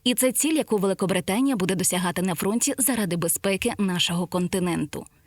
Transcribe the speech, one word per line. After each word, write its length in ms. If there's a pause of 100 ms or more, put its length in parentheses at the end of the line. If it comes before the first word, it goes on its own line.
І 100
це 180
ціль, 220
яку 240
Великобританія 800
буде 200
досягати 460
на 140
фронті 420
заради 380
безпеки 640
нашого 500
континенту, 800 (200)